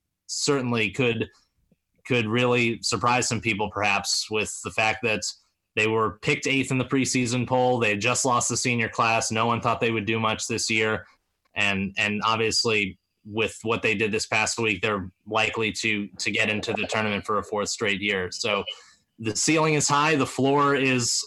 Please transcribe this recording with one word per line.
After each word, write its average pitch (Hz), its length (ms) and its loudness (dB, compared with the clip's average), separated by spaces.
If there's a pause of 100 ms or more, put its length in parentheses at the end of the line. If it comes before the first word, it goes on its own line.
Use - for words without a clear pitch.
(260)
certainly 120 640 0
could, 117 380 0 (760)
could 120 220 2
really 120 560 2
surprise 120 460 2
some 110 120 -2
people, 104 300 -2
perhaps, 101 600 -2
with 107 200 -2 (120)
the 101 80 -8
fact 110 320 0
that 107 160 0 (560)
they 107 100 4
were 110 360 2
picked 143 260 0
eighth 135 240 0
in 127 60 2
the 123 60 2
preseason 123 600 0
poll. 127 320 2
They 110 120 2
had 104 100 0
just 123 240 0
lost 123 240 2
the 120 80 -2
senior 117 320 0
class. 113 420 2
No 113 160 0
one 117 140 0
thought 113 200 0
they 117 120 2
would 110 140 -2
do 110 120 0
much 110 300 -2
this 110 200 -2
year. 110 380 0 (480)
And, 98 420 -2
and 104 280 -2
obviously, 110 720 0 (260)
with 104 380 -4
what 110 200 -2
they 110 120 2
did 104 160 0
this 104 160 -2
past 110 320 0
week, 107 240 -2
they're 101 260 -2 (200)
likely 110 420 0
to, 104 380 -2 (100)
to - 140 -6
get 107 180 0
into 107 220 -2
the 104 160 -4
tournament 107 360 -2
for 104 140 -2
a 98 60 -4
fourth 101 240 -4
straight 101 320 -2
year. 98 320 -2
So 101 320 -2 (560)
the 110 160 -4
ceiling 156 380 2
is 143 120 2
high. 147 300 2
The 131 100 2
floor 139 480 4
is, 127 520 0